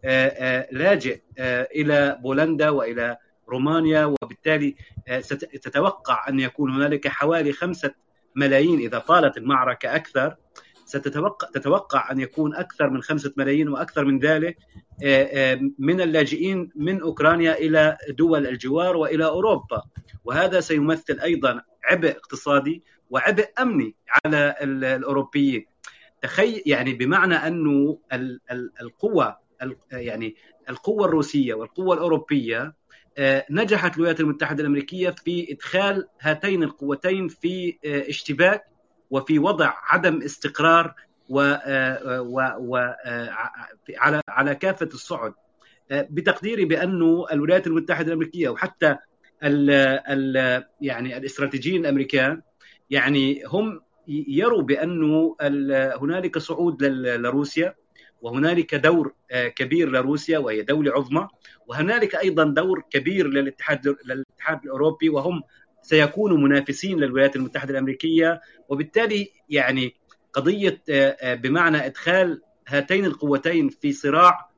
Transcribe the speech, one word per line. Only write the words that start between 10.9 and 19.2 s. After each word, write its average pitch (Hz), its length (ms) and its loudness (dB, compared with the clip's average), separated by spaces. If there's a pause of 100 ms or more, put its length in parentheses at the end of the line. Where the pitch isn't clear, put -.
تتوقع 139 580 0
أن 135 80 -2
يكون 151 360 -2
أكثر 156 340 -2
من 131 120 -2
خمسة 143 360 -4
ملايين 143 320 0
وأكثر 135 360 -4
من 135 140 2
ذلك، 156 380 0 (460)
آه، 135 500 2
آه، 127 60 -2 (200)
من 170 220 2
اللاجئين 165 760 0
من 170 260 -2
أوكرانيا 160 560 2
إلى 156 400 4 (120)
دول 147 380 2
الجوار 165 500 -2
وإلى 156 280 0